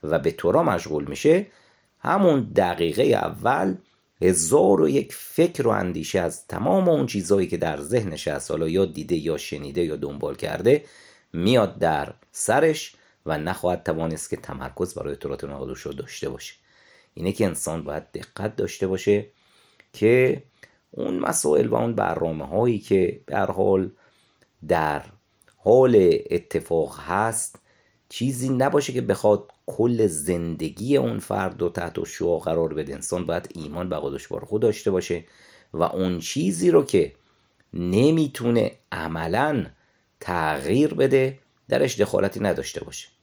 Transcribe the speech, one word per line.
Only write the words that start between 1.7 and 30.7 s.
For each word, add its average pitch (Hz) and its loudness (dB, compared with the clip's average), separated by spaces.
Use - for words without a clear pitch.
همون 170 4
دقیقه 87 2
اول 139 0
هزار 92 4
و 78 4
یک - -2
فکر 160 0
و - 4
اندیشه 92 -2
از 85 -4
تمام 175 2
اون 147 2
چیزایی 98 0
که 87 -6
در 80 -2
ذهنش 82 -4
هست، 73 -6
حالا 80 -2
یا 92 2
دیده 87 -4
یا 78 -2
شنیده 73 -6
یا 76 -4
دنبال 71 -8
کرده، 127 2
میاد 101 2
در 78 0
سرش 151 0
و 78 -2
نخواهد 87 -2
توانست 80 -4
که - -6
تمرکز - -8
برای - -8
اطلاعات 69 -10
و - -8
نقد 69 -10
و 65 -8
شو 71 -12
داشته 69 -10
باشه. - -12
اینه 87 -4
که 104 0
انسان 80 -4
باید 73 -10
دقت - -8
داشته 98 -4
باشه 101 0
که 127 4
اون - -4
مسائل - 2
و 113 -2
اون 117 0
برنامه‌هایی 85 0
که 95 0
به - -4
هر 101 0
حال 95 2
در 78 0
حال 110 6
اتفاق 82 -2
هست، 107 -2
چیزی 123 -4
نباشه 135 0
که 123 -2
بخواد 107 2
کل 113 2
زندگی 85 -2